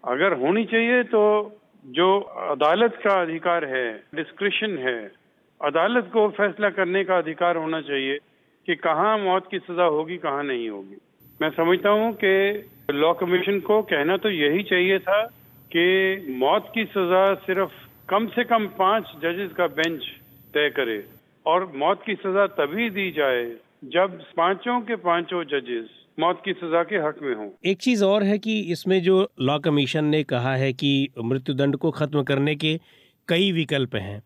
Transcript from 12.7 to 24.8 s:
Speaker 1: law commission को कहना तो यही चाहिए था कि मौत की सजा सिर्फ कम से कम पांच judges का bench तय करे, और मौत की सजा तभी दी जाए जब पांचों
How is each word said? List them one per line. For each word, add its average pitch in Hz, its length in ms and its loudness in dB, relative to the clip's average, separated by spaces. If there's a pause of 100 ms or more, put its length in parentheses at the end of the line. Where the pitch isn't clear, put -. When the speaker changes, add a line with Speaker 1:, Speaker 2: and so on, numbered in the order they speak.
Speaker 1:
law 156 220 4
commission 185 460 0
को 208 220 2
कहना 175 360 0
तो 214 120 0
यही 160 340 0
चाहिए 185 360 2
था 202 240 0 (520)
कि 190 540 2
मौत 139 460 0
की 220 100 -2
सजा 190 480 2
सिर्फ 190 380 -2 (380)
कम 214 180 0
से 240 160 -2
कम 220 240 0
पांच 190 360 0
judges 170 480 -6
का 175 160 0
bench 156 340 -2 (520)
तय 147 160 2
करे, 113 360 -2 (400)
और 180 300 2
मौत 165 300 0
की 214 80 -4
सजा 196 340 0
तभी 185 420 -2
दी 190 220 -4
जाए 127 400 0 (320)
जब 170 380 0
पांचों 196 600 0